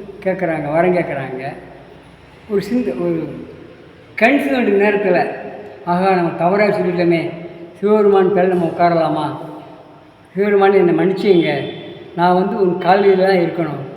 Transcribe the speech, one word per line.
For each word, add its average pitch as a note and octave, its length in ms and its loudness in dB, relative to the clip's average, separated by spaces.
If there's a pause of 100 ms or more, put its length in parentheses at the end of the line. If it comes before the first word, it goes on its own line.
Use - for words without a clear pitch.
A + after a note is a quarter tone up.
(240)
கேட்குறாங்க, E3 480 -4
வரம் F3 240 2
கேட்குறாங்க. C3+ 560 -6 (960)
ஒரு G3+ 140 -2
சிந்த-, G3+ 380 -4
ஒரு E3 280 -2 (880)
கண் B3+ 260 2
சிமிட்டும் A3+ 440 2
நேரத்துல, F#3+ 580 0 (420)
"ஆகா, F#3 300 2
நம்ம E3+ 160 0
தவறா F#3+ 340 2
சொல்லிட்டோமே, F3 640 0 (480)
சிவபெருமான் G3 540 4
பேர்ல F#3 200 2
நம்ம F3 140 0
உட்காரலாமா? D#3+ 600 0 (1080)
சிவபெருமானே, G3 420 4
என்னை F3 180 4
மன்னிச்சுங்க, F3+ 540 2 (680)
நான் F3+ 180 2
வந்து G3+ 260 0
உன் F3+ 140 2
காலடியில F#3 520 4
தான் F#3+ 100 4
இருக்கணும், D#3+ 440 -2 (160)